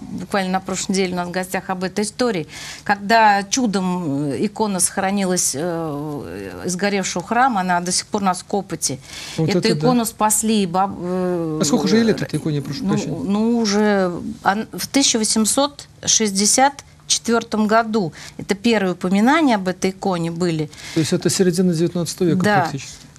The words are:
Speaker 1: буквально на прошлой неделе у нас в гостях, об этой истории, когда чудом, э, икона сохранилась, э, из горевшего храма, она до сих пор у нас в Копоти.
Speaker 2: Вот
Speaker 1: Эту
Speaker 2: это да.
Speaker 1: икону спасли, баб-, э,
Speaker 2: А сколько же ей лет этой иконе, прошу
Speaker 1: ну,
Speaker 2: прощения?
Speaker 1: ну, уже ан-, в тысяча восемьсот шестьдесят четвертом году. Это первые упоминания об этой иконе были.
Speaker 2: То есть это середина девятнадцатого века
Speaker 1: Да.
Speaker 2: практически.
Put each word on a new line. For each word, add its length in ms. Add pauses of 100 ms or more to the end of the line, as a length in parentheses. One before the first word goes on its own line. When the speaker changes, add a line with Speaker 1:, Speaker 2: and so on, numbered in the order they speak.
Speaker 1:
буквально 520
на 80
прошлой 340
неделе 180
у 40
нас 120
в 20
гостях, 400
об 140
этой 200
истории, 440 (340)
когда 640
чудом, 880
э, 140
икона 340
сохранилась, 760
э, 1120
из 80
горевшего 500
храма, 360
она 200
до 120
сих 140
пор 160
у 20
нас 160
в 40
Копоти. 540 (380)
Speaker 2:
Вот 120
Speaker 1:
Эту 100
Speaker 2:
это 100
да. 100
Speaker 1:
икону 260
спасли, 600
баб-, 340
э, 640
Speaker 2:
А 20
сколько 220
же 120
ей 60
лет 160
этой 200
иконе, 220
прошу 200
Speaker 1:
ну, 60
Speaker 2:
прощения? 360
Speaker 1:
ну, 340
уже 540 (300)
ан-, 300
в 160
тысяча 300
восемьсот 680 (180)
шестьдесят 800 (220)
четвертом 600
году. 440 (260)
Это 180
первые 380
упоминания 600
об 140
этой 220
иконе 420
были. 360 (260)
Speaker 2:
То 60
есть 120
это 180
середина 440
девятнадцатого 540
века 140
Speaker 1:
Да. 200
Speaker 2:
практически. 340 (220)